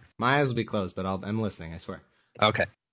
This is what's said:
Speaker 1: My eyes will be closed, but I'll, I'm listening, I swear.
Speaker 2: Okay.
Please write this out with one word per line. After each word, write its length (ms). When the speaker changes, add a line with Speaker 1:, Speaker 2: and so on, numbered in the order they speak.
Speaker 1:
My 220
eyes 100
will 60
be 100
closed, 300
but 100
I'll, 180
I'm 180
listening, 320
I 40
swear. 240
Speaker 2:
Okay. 240